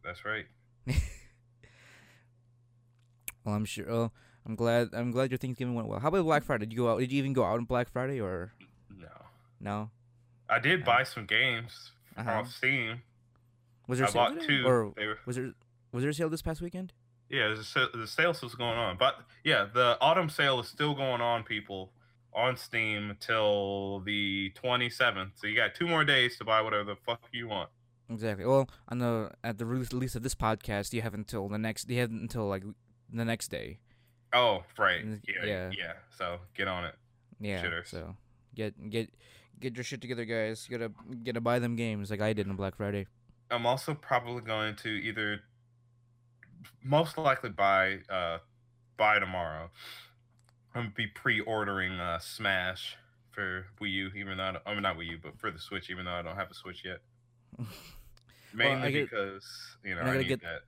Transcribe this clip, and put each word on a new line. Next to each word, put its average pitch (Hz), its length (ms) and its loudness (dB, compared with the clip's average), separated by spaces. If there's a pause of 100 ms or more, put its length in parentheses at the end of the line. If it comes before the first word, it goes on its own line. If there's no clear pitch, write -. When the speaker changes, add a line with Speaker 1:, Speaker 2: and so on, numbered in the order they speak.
Speaker 1:
That's, 87 160 -10
that's - 40 -20
right. 107 220 -4 (400)
Speaker 2:
<laughs> 127 100 0 (2500)
Well, 104 120 -2
I'm 107 80 0
sure. 104 260 -6
Oh, 117 220 2 (340)
I'm 110 80 -6
glad. 117 380 4
I'm 120 180 -2
glad 127 220 0
your 127 60 -4
Thanksgiving 123 360 -4
went 113 140 -2
well. 101 100 -4
How 120 120 -2
about 185 120 4
Black 156 220 4
Friday? 110 220 0
Did 113 80 -8
you 120 100 2
go 117 80 6
out? 104 80 2
Did 127 100 2
you 139 80 2
even 139 140 0
go 127 100 4
out 98 160 4
on 120 60 -2
Black 120 260 0
Friday 131 300 -4
or? 92 320 -4 (360)
Speaker 1:
No. 95 200 -18 (520)
Speaker 2:
No. 104 300 -4 (580)
Speaker 1:
I 113 120 4
did 160 220 4
Speaker 2:
Uh, - 20 -8
Speaker 1:
buy 123 180 6
some 117 240 -6
games 117 640 0 (260)
Speaker 2:
Uh-huh. 110 140 -6
Speaker 1:
off 113 220 -2
Steam. 123 500 -2 (840)
Speaker 2:
Was 127 100 0
there 131 80 6
a 104 40 6
Speaker 1:
I - 20 -4
Speaker 2:
sale 120 100 6
Speaker 1:
bought 120 120 4
Speaker 2:
today? - 120 -6
Speaker 1:
two. 135 180 4
Speaker 2:
Or 117 320 6
Speaker 1:
They 104 100 -2
were 107 200 -4
Speaker 2:
was 123 80 -4
there, 127 180 -4 (380)
was 123 140 -2
there 147 60 2
a 147 40 -2
sale 160 140 0
this 156 120 -2
past 160 220 -4
weekend? 175 300 -10 (360)
Speaker 1:
Yeah, 123 200 2
there's 110 100 0
a 110 60 -8
sa-, 127 280 2
the 113 140 -4
sale 165 260 4
still 127 180 -4
going 117 280 -2
on. 98 180 0
But 131 200 4 (260)
yeah, 120 320 4
the 123 260 6
autumn 165 280 6
sale 139 320 4
is 113 80 -8
still 147 260 0
going 131 260 0
on, 117 220 2
people, 101 500 -6 (400)
on 123 240 2
Steam 107 600 -2
till 98 880 2
the 98 480 -2
twenty-seventh. 120 800 0
So - 140 -8
you 107 80 0
got 110 180 2
two 170 140 0
more 160 160 4
days 127 340 4
to 117 60 -8
buy 110 160 6
whatever 107 240 2
the 101 100 -4 (100)
fuck 117 180 -2 (100)
you 120 160 -8
want. 98 220 -4 (380)
Speaker 2:
Exactly. 107 380 -2
Well, 135 240 6 (180)
on 120 120 -4
the, 117 320 0 (100)
at 110 160 -6
the 117 80 -4
release, 123 260 -4
release 127 220 -2
of 117 80 -6
this 131 140 -4
podcast, 107 560 0
you 117 100 -2
have 110 120 -4
until 101 340 -6
the 104 100 -4
next. 110 320 -4
You 123 80 0
have 120 140 0
until, 113 340 -4
like, 98 160 -2 (520)
the 117 120 -2
next 113 220 -2
day. 64 300 -8 (540)
Speaker 1:
Oh, 117 300 4 (160)
right. 92 260 4
Speaker 2:
And, 107 240 -6
Speaker 1:
Yeah, 92 160 -4
Speaker 2:
yeah. 92 320 -2
Speaker 1:
yeah. 87 160 -8 (240)
So 87 220 -4 (160)
get 98 120 -2
on 90 200 -2
it. - 80 -8 (440)
Speaker 2:
Yeah. 101 240 -4
Speaker 1:
Shitters. 85 260 -4
Speaker 2:
So 87 280 -10 (380)
get, 107 340 -8
get, 110 220 -4 (500)
get 123 160 -6
your 123 80 -6
shit 131 160 -8
together, 120 240 -6
guys. 110 420 -2
You 120 120 -6
gotta, 117 120 -2 (200)
you 127 120 -10
gotta 117 200 -4
buy 120 160 4
them 120 180 0
games 107 340 -2
like 104 120 -2
I 107 100 4
did 104 160 0
on 98 80 -4
Black 95 200 -2
Friday. 101 300 -2 (440)
Speaker 1:
I'm 120 160 2
also 135 260 2
probably 120 480 0
going 107 360 -2
to 113 120 -6
either, 104 540 -2 (1400)
most 151 360 4
likely 135 320 2
buy, 98 480 4 (100)
uh, 85 300 -2 (580)
buy 107 220 6
tomorrow. 85 500 -2 (1040)
I'm 120 100 -2
gonna 104 120 -8
be 113 120 -2
pre-ordering, 104 920 0
uh, 85 180 -2
Smash 92 800 -2 (340)
for 92 360 -4 (120)
Wii 104 140 -4
U, 95 240 -2
even 98 220 -6
though 95 60 -2
I 95 80 -2
don't, 85 120 -8
I 104 80 -6
mean, 104 120 -2
not 92 120 2
Wii 85 140 -8
U, 82 120 -8
but 76 160 -14
for 107 120 -6
the 82 80 -12
Switch, 90 320 -8
even 90 160 -8
though 90 80 -4
I 87 80 -4
don't 82 140 -8
have 95 140 -6
a - 40 -20
Switch - 300 -14
yet. 90 160 -10 (580)
Speaker 2:
<laughs> 113 80 -8 (880)
Well, 117 140 4
Speaker 1:
Mainly 131 200 2
Speaker 2:
I - 20 2
get, 143 200 0
Speaker 1:
because, 98 360 -6 (360)
you 95 120 -4
know, 85 80 -4
Speaker 2:
and 82 80 0
I - 20 2
Speaker 1:
I - 20 2
Speaker 2:
gotta - 100 2
Speaker 1:
need - 40 -2
Speaker 2:
get, 127 140 -2
Speaker 1:
that. 82 260 -8